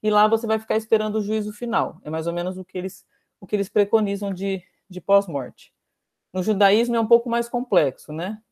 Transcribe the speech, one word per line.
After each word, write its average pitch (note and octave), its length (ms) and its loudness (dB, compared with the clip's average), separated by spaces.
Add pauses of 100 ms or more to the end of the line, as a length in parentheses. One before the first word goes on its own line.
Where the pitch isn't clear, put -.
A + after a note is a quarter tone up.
e G#3+ 80 2
lá G#3 160 4
você A3 220 0
vai A3 100 0
ficar A3 180 -4
esperando G#3+ 420 0
o G#3+ 40 -2
juízo G#3 300 -4
final. F3+ 500 -4
É D#3 80 -10
mais D#3+ 160 -4
ou E3+ 60 -4
menos F3 260 -6
o F#3 60 -10
que - 120 -12
eles, F3+ 300 -8 (320)
o F#3+ 80 -18
que - 80 -6
eles G3 140 -2
preconizam G3+ 640 0
de, F#3+ 260 -4 (280)
de F3+ 120 -12
pós-morte. E3+ 720 -2 (600)
No F#3 100 -4
judaísmo G#3 540 2
é A#3 40 2
um A3 60 0
pouco A#3 240 4
mais A#3 180 -2
complexo, F3+ 640 0
né? F#3 260 -6 (140)